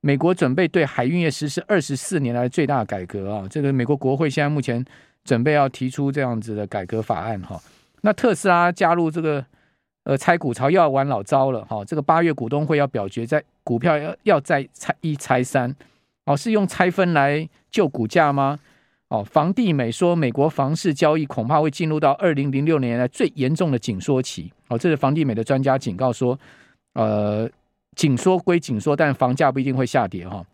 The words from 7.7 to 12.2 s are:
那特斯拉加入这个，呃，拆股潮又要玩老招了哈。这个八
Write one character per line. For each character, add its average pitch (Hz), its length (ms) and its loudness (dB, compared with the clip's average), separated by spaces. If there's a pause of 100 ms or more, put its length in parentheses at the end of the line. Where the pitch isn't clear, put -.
那 208 120 0
特 226 200 2
斯 185 140 -2
拉 175 240 4
加 170 220 2
入 165 180 0
这 165 100 -6
个， 147 240 -2 (600)
呃， 139 120 0
拆 170 200 2
股 147 160 -2
潮 135 180 0
又 185 80 4
要 165 80 6
玩 135 220 2
老 113 120 -2
招 135 300 2
了 110 140 -6
哈。 107 180 -6
这 156 140 -6
个 147 40 -2
八 165 220 2